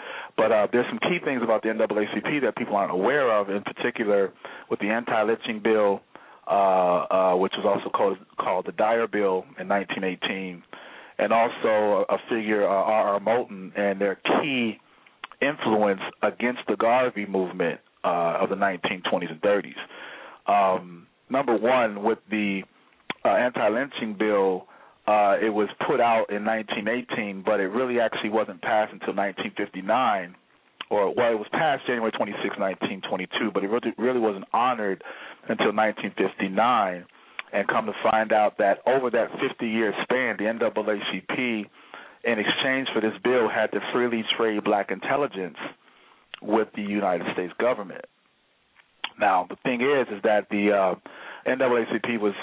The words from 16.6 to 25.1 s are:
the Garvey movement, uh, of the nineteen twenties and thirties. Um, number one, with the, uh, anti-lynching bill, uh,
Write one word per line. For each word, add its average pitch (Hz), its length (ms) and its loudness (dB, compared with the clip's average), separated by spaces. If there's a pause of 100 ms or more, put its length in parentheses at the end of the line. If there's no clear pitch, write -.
the 107 80 0
Garvey 113 500 2
movement, 92 540 -2 (240)
uh, 87 380 0
of 95 80 0
the 98 80 -2
nineteen 95 520 -2
twenties 87 220 -2
and 80 100 -14
thirties. 101 360 0 (680)
Um, 92 640 0 (220)
number 127 260 0
one, 107 480 2
with 110 160 0 (100)
the, 101 340 -2 (600)
uh, - 60 4
anti-lynching 120 880 0
bill, 98 480 2 (400)
uh, 104 340 4